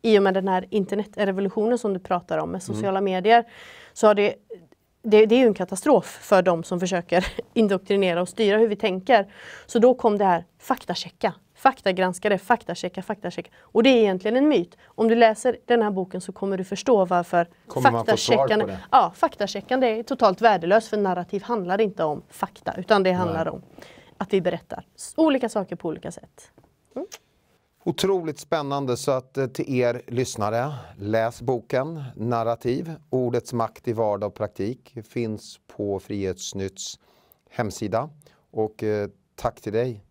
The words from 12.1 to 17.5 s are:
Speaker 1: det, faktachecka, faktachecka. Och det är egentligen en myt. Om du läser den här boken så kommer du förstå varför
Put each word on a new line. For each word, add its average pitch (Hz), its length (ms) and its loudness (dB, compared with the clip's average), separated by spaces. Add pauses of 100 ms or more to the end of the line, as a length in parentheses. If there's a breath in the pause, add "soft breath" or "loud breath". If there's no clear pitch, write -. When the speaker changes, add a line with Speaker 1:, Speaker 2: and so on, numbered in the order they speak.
Speaker 1:
det, 196 80 2
faktachecka, 185 640 -4
faktachecka. - 480 -10 (100)
Och - 240 -2
det 262 60 6
är 254 120 6
egentligen 202 360 0
en 285 100 4
myt. 185 380 0
Om - 220 -2
du 233 80 4
läser 233 500 2
den 233 160 2
här 208 100 0
boken 185 300 -6
så - 100 -14
kommer 196 260 -6
du 185 60 -6
förstå 196 420 2
varför 175 420 0 (200)